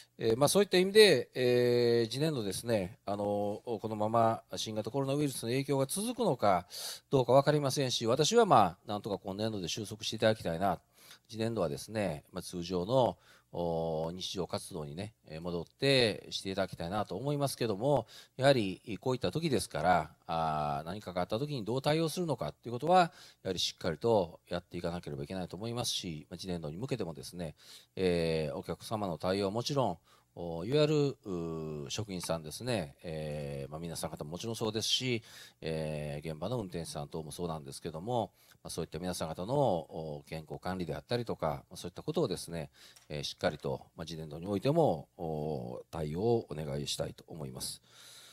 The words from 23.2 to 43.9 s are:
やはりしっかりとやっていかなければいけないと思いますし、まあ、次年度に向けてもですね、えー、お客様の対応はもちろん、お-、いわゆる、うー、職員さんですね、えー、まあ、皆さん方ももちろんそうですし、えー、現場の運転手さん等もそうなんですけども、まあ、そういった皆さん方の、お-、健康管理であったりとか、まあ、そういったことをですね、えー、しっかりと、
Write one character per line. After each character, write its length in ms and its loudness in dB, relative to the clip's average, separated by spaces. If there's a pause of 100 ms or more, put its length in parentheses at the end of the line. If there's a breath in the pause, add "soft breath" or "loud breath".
や 60 -2
は 40 2
り 60 -4
し 160 -2
っ 20 -20
か 140 -2
り 60 -2
と 500 4
や 120 -4
っ 40 -10
て 140 -10
い 40 -8
か 100 -2
な 100 -6
け 80 -10
れ 80 -6
ば 60 -4
い 40 -8
け 60 -8
な 100 -4
い 60 -8
と 80 -10
思 100 -8
い 60 -6
ま 100 -2
す 80 -2
し、 380 -6
ま 60 -12
あ、 20 -10
次 100 -12
年 140 -4
度 80 -6
に 80 -8
向 100 -6
け 80 -4
て 80 -2
も 100 -6
で 100 -14
す 100 -14
ね、 220 -8 (420 loud breath)
え 560 2
ー、 20 -6
お 80 -8
客 220 -8
様 220 -4
の 100 -2
対 260 0
応 40 2
は 40 -2
も 120 -2
ち 100 -4
ろ 160 2
ん、 80 -4 (360 soft breath)
お-、 300 -8
い 80 -6
わ 120 4
ゆ 40 4
る、 80 2 (300)
う 640 -4
ー、 20 -10
職 240 -6
員 80 -6
さ 160 -2
ん 60 -10
で 100 -12
す 100 -12
ね、 400 -2
え 640 -6
ー、 20 -14
ま 80 -8
あ、 40 -10
皆 160 -8
さ 100 -6
ん 40 -12
方 120 -8
も 80 -12
も 80 -8
ち 60 -8
ろ 80 -4
ん 20 -8
そ 140 -4
う 20 -2
で 100 -4
す 60 -2
し、 340 0 (380 loud breath)
え 640 -4
ー、 80 -6
現 80 -10
場 80 -6
の 100 -4
運 100 -6
転 180 -8
手 0 -
さ 180 -8
ん 60 -12
等 120 -8
も 120 -10
そ 100 -8
う 60 -2
な 80 -6
ん 80 -14
で 80 -12
す 80 -16
け 100 -8
ど 80 -8
も、 320 -2 (320 soft breath)
ま 40 -14
あ、 20 -12
そ 120 -6
う 40 -4
い 20 -8
っ 20 -16
た 100 -8
皆 140 -4
さ 120 -6
ん 20 -4
方 180 -8
の、 120 -2
お-、 720 0
健 200 -8
康 80 -10
管 200 -6
理 80 -4
で 100 -4
あ 40 -8
っ 40 -12
た 140 -2
り 80 -4
と 100 -6
か、 340 -2
ま 40 -20
あ、 20 -16
そ 100 -10
う 40 -8
い 20 -14
っ 20 -16
た 80 -14
こ 120 -6
と 80 0
を 80 2
で 80 -2
す 120 -10
ね、 200 -8 (400 loud breath)
え 120 -6
ー、 20 -6
し 100 -6
っ 60 -20
か 100 2
り 80 -4
と、 300 -6 (100)